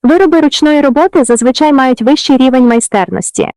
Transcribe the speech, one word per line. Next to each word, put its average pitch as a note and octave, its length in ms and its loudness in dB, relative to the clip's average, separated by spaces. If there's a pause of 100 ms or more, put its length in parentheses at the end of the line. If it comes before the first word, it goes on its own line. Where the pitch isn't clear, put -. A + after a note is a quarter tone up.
Вироби E4 380 2
ручної D4+ 400 0
роботи C#4+ 420 0
зазвичай B3 500 0
мають C4 280 0
вищий C4+ 360 0
рівень B3+ 300 2
майстерності. G#3 880 -4